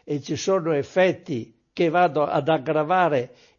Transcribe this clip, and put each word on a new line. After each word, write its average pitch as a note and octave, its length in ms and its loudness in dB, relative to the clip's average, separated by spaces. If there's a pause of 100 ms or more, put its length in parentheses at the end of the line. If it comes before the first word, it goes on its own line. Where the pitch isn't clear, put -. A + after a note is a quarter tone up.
e D3 180 -6
ci D#3 140 -6
sono E3+ 380 0
effetti C#3+ 840 -2 (160)
che F3 180 0
vanno D#3 340 2
ad C#3+ 240 0
aggravare D3+ 840 0 (280)